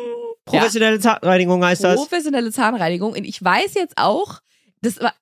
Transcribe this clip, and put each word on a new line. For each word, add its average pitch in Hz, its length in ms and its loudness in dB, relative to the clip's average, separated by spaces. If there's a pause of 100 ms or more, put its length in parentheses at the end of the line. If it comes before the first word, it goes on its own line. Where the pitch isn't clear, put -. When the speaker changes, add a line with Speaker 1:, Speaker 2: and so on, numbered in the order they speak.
(460)
Speaker 1:
Professionelle 220 540 2
Zahnreinigung 180 640 2
heißt 180 200 2
das? - 120 4
Speaker 2:
Professionelle 277 560 -2
Zahnreinigung. 214 600 -2
Und 202 120 -8
ich - 180 -12
weiß 214 300 2
jetzt 359 240 -4
auch, 226 420 0 (420)
das - 200 -4
war 233 200 -2